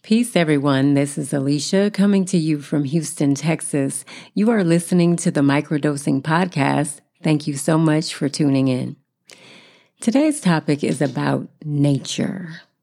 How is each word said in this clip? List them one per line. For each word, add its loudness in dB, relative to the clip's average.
Peace, 0
everyone. 2
This 0
is -6
Alicia 0
coming 2
to 0
you 0
from -2
Houston, -2
Texas. -4
You 2
are 2
listening 2
to -2
the 0
Microdosing 0
Podcast. 0
Thank 0
you -4
so 0
much 2
for -2
tuning 0
in. -4
Today's 0
topic 0
is -2
about -2
nature. -2